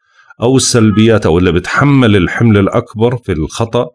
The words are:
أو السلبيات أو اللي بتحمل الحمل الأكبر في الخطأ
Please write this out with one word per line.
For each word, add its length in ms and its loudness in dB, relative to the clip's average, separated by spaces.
أو 160 2
السلبيات 680 2
أو 120 0
اللي 140 0
بتحمل 640 0
الحمل 420 0
الأكبر 600 -2
في 140 -8
الخطأ 640 -6